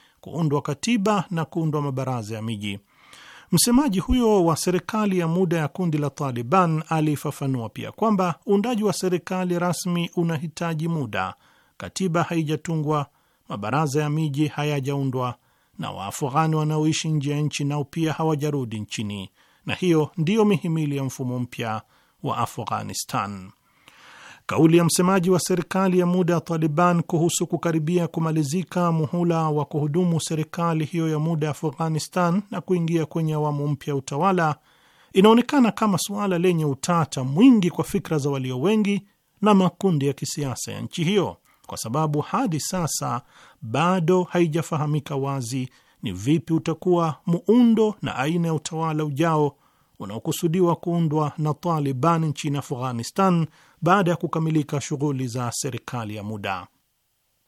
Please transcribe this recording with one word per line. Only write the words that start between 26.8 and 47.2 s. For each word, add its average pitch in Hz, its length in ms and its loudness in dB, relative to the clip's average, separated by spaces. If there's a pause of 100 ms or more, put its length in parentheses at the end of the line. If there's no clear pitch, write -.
kuhusu 165 440 0
kukaribia 165 600 0
kumalizika 160 840 0
muhula 165 580 0
wa 147 140 0
kuhudumu 160 560 0
serikali 160 640 -2
hiyo 165 240 -2
ya 156 100 0
muda 156 280 0
ya 151 40 -2
Afghanistan 165 1000 -2
na 196 100 -6
kuingia 165 460 0
kwenye 156 280 -2
awamu 147 340 -2
mpya 147 240 -4
ya 143 40 0
utawala 156 600 0 (560)
inaonekana 233 600 6
kama 202 260 2
suala 202 400 -2
lenye 170 260 2
utata 147 600 0
mwingi 180 460 6
kwa 160 140 -2
fikra 165 340 -2
za 143 120 0
walio 131 300 -4
wengi 202 420 2 (400)
na 208 120 8
makundi 175 520 2
ya 139 60 0
kisiasa 135 600 -6
ya 104 80 -8
nchi 120 240 -4
hiyo, 170 320 0 (300)
kwa - 120 -12
sababu 151 420 -2
hadi 180 400 -2
sasa 139 600 -4 (400)
bado 175 600 2
haijafahamika 151 920 -2
wazi 135 540 -4 (320)
ni 107 100 -6
vipi 135 400 0
utakuwa 165 640 0 (100)